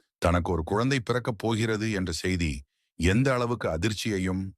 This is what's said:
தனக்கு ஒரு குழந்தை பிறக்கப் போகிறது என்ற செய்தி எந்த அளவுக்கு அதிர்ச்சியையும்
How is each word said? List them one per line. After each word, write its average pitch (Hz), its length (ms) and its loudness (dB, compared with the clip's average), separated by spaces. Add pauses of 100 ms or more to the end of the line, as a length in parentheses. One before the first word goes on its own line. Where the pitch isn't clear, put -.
(220)
தனக்கு 87 300 2
ஒரு 82 100 0
குழந்தை 120 380 0
பிறக்கப் 120 380 -4
போகிறது 110 540 0
என்ற 92 200 -2
செய்தி 85 400 0 (480)
எந்த 104 340 4
அளவுக்கு 120 340 0
அதிர்ச்சியையும் 95 720 -2 (160)